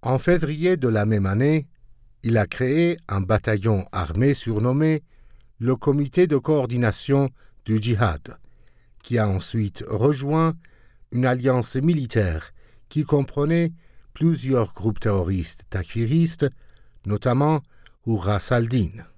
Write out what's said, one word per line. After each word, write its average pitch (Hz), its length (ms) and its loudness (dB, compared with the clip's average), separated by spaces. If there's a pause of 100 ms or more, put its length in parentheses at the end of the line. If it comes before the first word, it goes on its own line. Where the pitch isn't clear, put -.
En 127 160 -2
février 156 600 0
de 127 100 -2
la 110 180 2
même 104 220 2
année, 139 400 2 (560)
il 113 160 2
a 101 80 2
créé 156 500 0 (120)
un 98 120 -2
bataillon 104 680 0
armé 95 420 0
surnommé 135 680 0 (560)
le 123 160 0
Comité 143 540 2
de 147 80 2
coordination 131 920 0 (340)
du 107 180 0
djihad, 104 560 -2 (640)
qui 117 160 -2
a 107 100 2
ensuite 98 600 -4
rejoint 147 680 0 (560)
une 123 160 0
alliance 127 480 0
militaire 120 800 0 (360)
qui 151 140 -2
comprenait 151 680 0 (420)
plusieurs 131 580 0
groupes 107 280 -4
terroristes 95 680 -2
takfiristes, 139 760 0 (580)
notamment 131 560 0 (460)
Hurras 104 440 -2
al-Din. 117 420 0 (260)